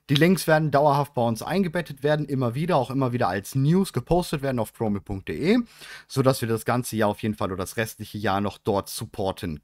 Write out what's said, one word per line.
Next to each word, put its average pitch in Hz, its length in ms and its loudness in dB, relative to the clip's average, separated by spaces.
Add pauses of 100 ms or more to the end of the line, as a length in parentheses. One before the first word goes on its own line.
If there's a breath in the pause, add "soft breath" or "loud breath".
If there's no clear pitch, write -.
die 143 60 2
Links 160 320 4
werden 156 240 4
dauerhaft 143 440 4
bei 117 120 0
uns 117 160 -2
eingebettet 175 640 -4
werden, 151 220 2
immer 131 280 -2
wieder, 160 220 0
auch 127 160 0
immer 131 200 0
wieder 120 140 0
als 92 300 -4
News 160 360 4
gepostet 151 500 -2
werden 131 180 -2
auf 107 120 -4
chromie 104 280 -2
punkt 98 280 -10
D 135 260 0
E, 254 40 4 (480 loud breath)
sodass 131 340 2
wir 117 80 -2
das 113 160 -2
ganze 120 300 -2
Jahr 107 140 2
auf 104 140 -2
jeden 107 120 0
Fall 98 160 -6
oder 92 140 -4
das - 120 -12
restliche 107 420 -8
Jahr 98 220 0
noch 101 180 -4
dort 98 300 0
supporten 95 760 -6